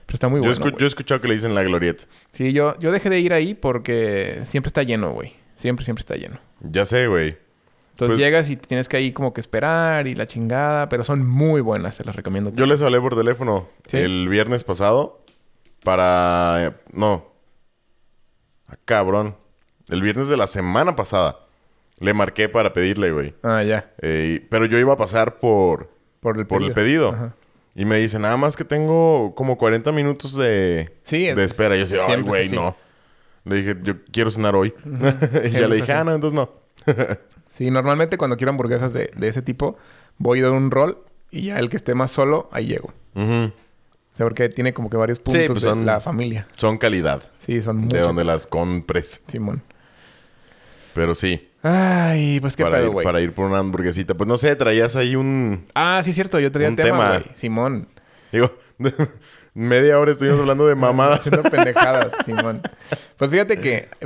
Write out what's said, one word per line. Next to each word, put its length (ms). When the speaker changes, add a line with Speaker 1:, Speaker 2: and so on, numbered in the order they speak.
Speaker 1:
Pero 100
está 140
muy 100
Speaker 2:
Yo 80
Speaker 1:
bueno, 80
Speaker 2:
escu-, 140
Speaker 1:
güey. 80
Speaker 2:
yo 80
he 20
escuchado 320
que 80
le 60
dicen 220
La 80
Glorieta. 420
Speaker 1:
Sí, 220
yo, 260
yo 140
dejé 160
de 100
ir 140
ahí 200
porque 920
siempre 240
está 140
lleno, 280
güey. 220
Siempre, 280
siempre 160
está 160
lleno. 220
Speaker 2:
Ya 240
sé, 220
güey. 300
Speaker 1:
Entonces 240
Speaker 2:
Pues 40
Speaker 1:
llegas 300
y 80
te 100
tienes 220
que 80
ahí 160
como 200
que 80
esperar 680
y 80
la 120
chingada. 640
Pero 140
son 240
muy 340
buenas, 340
se 100
las 100
recomiendo. 380
Speaker 2:
Yo 120
les 160
hablé 200
por 140
teléfono 520
Speaker 1:
¿Sí? 100
Speaker 2:
el 320
viernes 360
pasado 560
para, 920
no. 380
Ah, 160
cabrón. 520
El 140
viernes 260
de 100
la 100
semana 480
pasada. 440
Le 140
marqué 360
para 240
pedirle, 380
güey. 300
Speaker 1:
Ah, 220
ya. 280
Speaker 2:
Eh, 340
y, 120
pero 180
yo 120
iba 160
a 40
pasar 420
por, 500
Speaker 1:
Por 180
el 100
Speaker 2:
por 140
el 120
Speaker 1:
pedido. 380
Speaker 2:
pedido. 20
Speaker 1:
Ajá. 220
Speaker 2:
Y 120
me 120
dice, 220
"Nada 180
más 200
que 80
tengo 720
como 220
cuarenta 340
minutos 440
de, 580
Speaker 1:
Sí, 220
Speaker 2:
de 60
Speaker 1:
es, 60
Speaker 2:
espera." 240
Yo 60
decía, 200
"Ay, 60
Speaker 1:
siempre 160
es 60
Speaker 2:
güey, 180
Speaker 1:
así. 80
Speaker 2:
no." 200
Le 120
dije, 260
"Yo 100
quiero 200
cenar 240
hoy." 180
Speaker 1:
Ujú. 200
Speaker 2:
<laughs> 400
Y 40
ya 0
Speaker 1:
Siempre 180
Speaker 2:
le 80
Speaker 1:
es 60
Speaker 2:
dije, 100
Speaker 1:
así. 100
Speaker 2:
"Ah, 20
no, 120
entonces 200
no." 140
<laughs> 320
Speaker 1:
Sí, 220
normalmente 460
cuando 180
quiero 140
hamburguesas 420
de, 240
de 140
ese 120
tipo, 360
voy 220
y 20
doy 100
un 200
rol 260
y 140
ya 140
el 100
que 80
esté 180
más 160
solo, 400
ahí 140
llego. 280
Speaker 2:
Ujú. 180
Speaker 1:
O 640
sea, 80
porque 240
tiene 240
como 160
que 80
varios 220
Speaker 2:
Sí, 40
Speaker 1:
puntos 240
Speaker 2:
pues 160
Speaker 1:
de 60
Speaker 2:
son, 160
Speaker 1:
la 160
familia. 560
Speaker 2:
son 200
calidad. 460
Speaker 1:
Sí, 220
son 160
Speaker 2:
De 60
Speaker 1:
mucho. 120
Speaker 2:
donde 180
las 200
compres. 840
Speaker 1:
Simón. 340
Speaker 2:
Pero 220
sí. 340
Speaker 1:
Ay, 800
pues 160
qué 60
Speaker 2:
Para 140
Speaker 1:
pedo, 100
Speaker 2:
ir, 40
Speaker 1:
güey. 140
Speaker 2:
para 160
ir 100
por 140
una 140
hamburguesita. 560
Pues 120
no 100
sé, 200
traías 400
ahí 180
un 580
Speaker 1:
Ah, 300
sí, 100
cierto. 280
Yo 100
traía 180
Speaker 2:
un 60
Speaker 1:
tema, 140
Speaker 2:
tema. 200
Speaker 1:
güey. 40
Simón. 520
Speaker 2:
Digo, 200
<laughs> 100
media 460
hora 120
estuvimos 280
hablando 280
de 80
mamadas. 460
Speaker 1:
Haciendo 280
pendejadas, 720
Speaker 2:
<laughs> 60
Speaker 1:
Simón. 360
Pues 140
fíjate 260
que 300